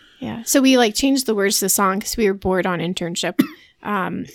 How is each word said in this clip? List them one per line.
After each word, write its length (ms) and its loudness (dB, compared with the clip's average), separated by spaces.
Yeah, 220 -8
so 180 2
we, 160 6
like, 180 2
changed 300 0
the 100 0
words 240 0
to 60 -2
the 40 -2
song 300 2
'cause 160 -6
we 100 0
were 80 2
bored 320 -2
on 140 -2
internship, 580 -4
um, 540 -4